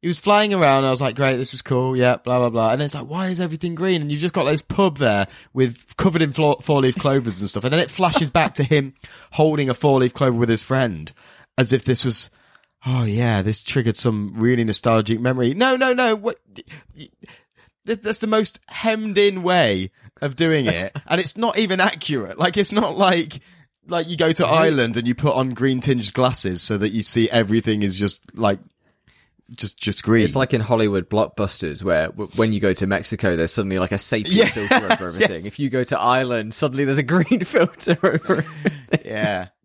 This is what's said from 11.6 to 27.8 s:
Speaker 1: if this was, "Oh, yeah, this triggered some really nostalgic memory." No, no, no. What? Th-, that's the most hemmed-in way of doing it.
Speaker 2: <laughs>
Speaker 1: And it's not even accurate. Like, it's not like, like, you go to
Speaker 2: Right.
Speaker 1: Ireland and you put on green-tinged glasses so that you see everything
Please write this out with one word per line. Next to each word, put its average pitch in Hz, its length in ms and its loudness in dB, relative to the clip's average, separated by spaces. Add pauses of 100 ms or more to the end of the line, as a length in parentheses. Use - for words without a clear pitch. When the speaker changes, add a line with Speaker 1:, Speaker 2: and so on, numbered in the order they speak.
Speaker 1:
if 127 100 0
this 127 200 0
was, - 260 0 (560)
"Oh, 127 180 0
yeah, 110 380 0
this 107 200 -2
triggered 117 360 -2
some 107 380 -2
really 117 280 2
nostalgic 110 560 0
memory." 127 320 0
No, 254 240 2
no, 254 160 0
no. 247 220 2
What? 214 240 -6 (580)
Th-, - 1040 -12
that's 208 200 -4
the 226 60 -4
most 214 420 0
hemmed-in 202 720 0
way 120 480 2 (320)
of 139 140 -6
doing 160 300 2
it. 92 340 -2
Speaker 2:
<laughs> - 80 -20
Speaker 1:
And 170 120 0
it's 156 160 -4
not 220 220 -2
even 190 220 0
accurate. 143 580 -2
Like, 185 180 0
it's 202 160 0
not 208 240 -2
like, 175 440 0 (460)
like, 165 220 -4
you 175 80 -8
go 160 160 2
to 175 120 0
Speaker 2:
Right. - 80 2 (140)
Speaker 1:
Ireland 120 300 2
and 117 100 -2
you 120 80 0
put 147 200 0
on 131 160 0
green-tinged 123 640 -2
glasses 117 480 0
so 107 160 2
that 101 120 0
you 110 120 -4
see 113 280 2
everything 110 520 0